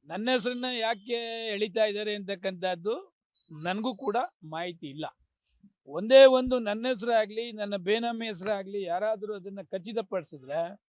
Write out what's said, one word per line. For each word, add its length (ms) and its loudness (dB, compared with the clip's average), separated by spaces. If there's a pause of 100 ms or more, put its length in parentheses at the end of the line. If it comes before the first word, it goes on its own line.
ನನ್ನ 260 -4
ಹೆಸರನ್ನ 340 -2 (140)
ಯಾಕೆ 680 -4
ಎಳಿತಾ 380 2
ಇದ್ದಾರೆ 300 -2
ಅಂತಕ್ಕಂಥದ್ದು 960 -4 (500)
ನನಗೂ 320 -4
ಕೂಡ 220 -4 (320)
ಮಾಹಿತಿ 380 -8
ಇಲ್ಲ. 180 -8 (840)
ಒಂದೇ 380 10
ಒಂದು 340 6
ನನ್ನ 280 -2
ಹೆಸರಾಗ್ಲಿ, 640 0
ನನ್ನ 240 -6
ಬೇನಾಮಿ 520 -2
ಹೆಸರಾಗ್ಲಿ 540 -4
ಯಾರಾದ್ರೂ 540 -2
ಅದನ್ನ 260 -12
ಖಚಿತಪಡಿಸಿದ್ರೆ 1160 -6 (120)